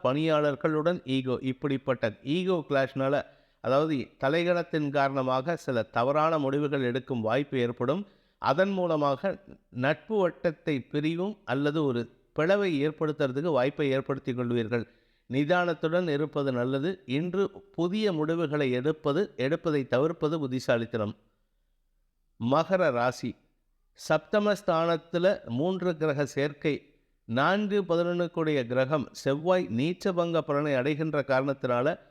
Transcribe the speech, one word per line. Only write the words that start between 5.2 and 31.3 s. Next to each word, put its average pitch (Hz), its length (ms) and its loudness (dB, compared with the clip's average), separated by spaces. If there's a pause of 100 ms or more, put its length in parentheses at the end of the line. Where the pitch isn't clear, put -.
சில 120 260 -2
தவறான 151 560 0
முடிவுகள் 143 440 0
எடுக்கும் 127 380 -2
வாய்ப்பு 131 380 0
ஏற்படும். 123 480 0 (320)
அதன் 160 320 2
மூலமாக 165 680 0 (300)
நட்பு 135 600 0
வட்டத்தை 156 640 -4
பிரிவும் 165 540 -2
அல்லது 147 400 0
ஒரு 117 260 0 (220)
பிளவை 170 560 2
ஏற்படுத்துறதுக்கு 151 640 -2
வாய்ப்பை 143 400 2
ஏற்படுத்தி 135 420 -2
கொள்வீர்கள். 120 520 -2 (480)
நிதானத்துடன் 170 760 0
இருப்பது 143 440 -2
நல்லது. 135 540 -2
இன்று 175 440 -2
புதிய 190 640 -2
முடிவுகளை 151 580 0
எடுப்பது, 147 640 0
எடுப்பதை 147 500 0
தவிர்ப்பது 156 520 0
புத்திசாலித்தனம். 120 800 -2 (1300)
மகர 165 400 2
ராசி, 123 440 -2 (760)
சப்தமஸ்தானத்துல 175 1400 0
மூன்று 175 520 -2
கிரக 147 300 0
சேர்க்கை, 143 600 -4 (380)
நான்கு 190 560 0
பதினொன்னுக்குடைய 170 840 0
கிரகம் 127 440 0
செவ்வாய் 170 640 0
நீச்சபங்க 170 600 0
பலனை 147 360 0
அடைகின்ற 147 460 0
காரணத்தினால 135 800 0 (120)